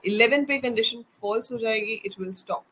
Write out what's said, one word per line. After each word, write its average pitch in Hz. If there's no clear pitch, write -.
इलेवन 233
पे 277
कंडीशन 233
फॉल्स 214
हो 240
जाएगी, 220
it 196
will 185
stop। -